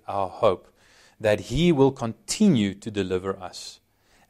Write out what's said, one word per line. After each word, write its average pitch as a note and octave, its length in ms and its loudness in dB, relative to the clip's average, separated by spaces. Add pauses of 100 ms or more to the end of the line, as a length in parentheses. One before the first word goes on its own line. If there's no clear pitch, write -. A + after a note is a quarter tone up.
our G2 220 -4
hope, - 420 0 (480)
that G#2+ 200 0
he D#3 320 2
will C3+ 200 4
continue A#2 800 0
to - 180 -14
deliver F#2+ 480 -4
us. - 420 -16 (500)